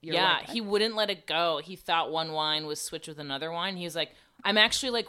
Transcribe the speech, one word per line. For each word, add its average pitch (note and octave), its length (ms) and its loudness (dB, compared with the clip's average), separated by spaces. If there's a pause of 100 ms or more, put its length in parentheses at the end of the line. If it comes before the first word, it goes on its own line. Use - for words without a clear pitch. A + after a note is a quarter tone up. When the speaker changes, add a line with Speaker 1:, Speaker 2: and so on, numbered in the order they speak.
Speaker 1:
You're D#3+ 120 -4
a E3+ 40 2
Speaker 2:
Yeah, F3+ 200 4
Speaker 1:
white - 80 -6
guy. - 80 -10
Speaker 2:
he A#3 80 0
wouldn't G#3 340 2
let G#3+ 140 2
it F3+ 160 -6
go. D#3+ 380 0
He F#3 120 -12
thought E3 340 0
one D#3+ 220 -2
wine D#3 340 0
was D3+ 140 -6
switched - 280 -8
with D3+ 100 -12
another D3 340 -6
wine. F3+ 240 -4
He F3+ 80 -6
was E3 120 -6
like, D#3 180 -4 (280)
"I'm G3+ 140 2
actually, A3 340 4
like, A#3 180 -2